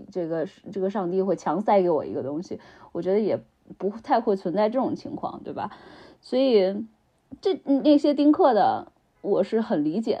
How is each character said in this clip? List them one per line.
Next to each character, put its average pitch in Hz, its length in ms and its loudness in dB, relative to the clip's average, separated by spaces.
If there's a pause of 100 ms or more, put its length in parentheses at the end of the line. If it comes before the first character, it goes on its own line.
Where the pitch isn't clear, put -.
(120)
这 175 160 -6
个， 160 200 -4 (240)
这 196 80 -8
个 190 80 -2
上 196 220 -4
帝 185 140 0
会 185 120 0
强 165 240 -4
塞 214 220 2
给 175 80 2
我 151 160 0
一 - 80 -10
个 143 80 -6
东 147 220 -8
西， 220 160 -12 (320)
我 170 100 -8
觉 180 100 -2
得 202 80 2
也 170 200 -2 (400)
不 185 100 -2 (140)
太 262 180 2
会 202 140 0
存 185 180 -6
在 214 160 2
这 254 100 -2
种 214 160 -2
情 - 200 -12
况， - 280 -10
对 - 80 -12
吧？ - 200 -8 (500)
所 - 160 -4
以 220 480 4 (560)
这， 370 220 0
那 285 340 4
些 294 160 2
丁 294 180 4
克 302 220 4
的， 131 380 0 (300)
我 196 220 0
是 220 160 -2
很 202 240 -2
理 156 160 -2
解 226 220 -2